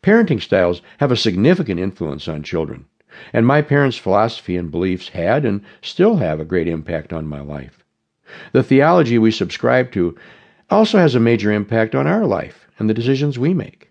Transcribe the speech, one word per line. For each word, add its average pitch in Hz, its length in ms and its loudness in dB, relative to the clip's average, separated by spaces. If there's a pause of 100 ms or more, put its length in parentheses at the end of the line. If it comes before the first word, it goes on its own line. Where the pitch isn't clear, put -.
Parenting 190 380 4
styles 90 420 0 (160)
have 143 120 0
a 120 60 2
significant 107 640 0
influence 82 480 -6
on 76 160 -8
children, 71 400 -6 (480)
and 113 120 2
my 139 160 4
parents' 143 360 0
philosophy 101 600 -2
and 87 140 -6
beliefs 90 380 -4
had 110 360 -2
and 101 180 -2 (180)
still 208 360 0
have 80 220 -2
a 78 60 -8
great 85 240 -2
impact 80 440 -6
on 80 140 -8
my 73 140 -10
life. 71 420 -14 (720)
The 131 100 4
theology 135 560 4
we 113 140 4
subscribe 123 600 -2
to 87 240 -2 (540)
also 214 280 2
has 151 180 4
a 120 40 4
major 113 300 2
impact 110 460 -2
on 139 100 0
our 196 200 0
life - 420 -6 (100)
and 110 100 -2
the 110 60 2
decisions 131 420 -2
we 139 160 0
make. - 380 -8